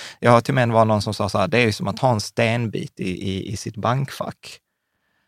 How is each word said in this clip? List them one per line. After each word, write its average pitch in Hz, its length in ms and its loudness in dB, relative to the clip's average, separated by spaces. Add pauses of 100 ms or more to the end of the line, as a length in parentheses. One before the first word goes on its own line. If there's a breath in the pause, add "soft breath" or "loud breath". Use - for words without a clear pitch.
(200 loud breath)
jag 120 120 4
har 117 100 6
till 143 100 -2
och 135 40 0
med 120 140 2
var 113 160 6
någon 107 160 2
som 104 120 -4
sa 101 160 -2
så - 80 -2
här, 95 100 2
det 110 100 0
är 120 80 4
ju 107 80 2
som 92 140 -6
att 101 120 -4
ha 131 120 2
en 104 100 0
stenbit 117 800 -4
i, 98 100 -6
i, 95 420 -6
i 107 60 -6
sitt - 180 -10
bankfack. - 840 -2 (680)